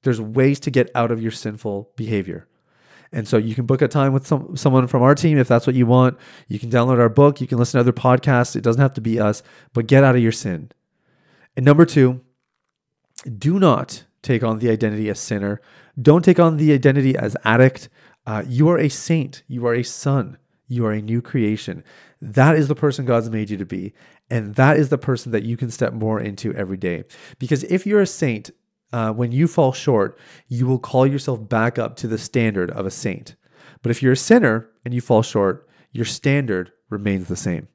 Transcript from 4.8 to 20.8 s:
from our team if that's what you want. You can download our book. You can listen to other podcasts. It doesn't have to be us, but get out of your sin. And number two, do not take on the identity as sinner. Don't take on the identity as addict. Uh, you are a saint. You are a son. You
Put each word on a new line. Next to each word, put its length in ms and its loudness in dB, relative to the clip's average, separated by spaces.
from 140 0
our 140 6
team 220 2
if 100 2
that's 180 2
what 120 0
you 80 4
want. 320 4
You 100 -8
can 100 -10
download 300 2
our 100 4
book. 300 4
You 80 -6
can 100 -2
listen 200 0
to 20 4
other 140 2
podcasts. 640 0
It 80 -6
doesn't 180 0
have 140 2
to 60 -8
be 160 -2
us, 260 0
but 160 -4
get 160 6
out 120 4
of 60 2
your 120 2
sin. 380 -8
And 100 -2
number 200 8
two, 340 2
do 220 0
not 440 2
take 220 -2
on 160 -2
the 100 0
identity 400 -2
as 100 -6
sinner. 420 -6
Don't 240 6
take 140 6
on 180 4
the 160 4
identity 420 2
as 300 -4
addict. 420 4
Uh, 200 -6
you 220 0
are 100 2
a 120 0
saint. 580 -4
You 200 -8
are 60 2
a 100 -2
son. 540 -4
You 180 -4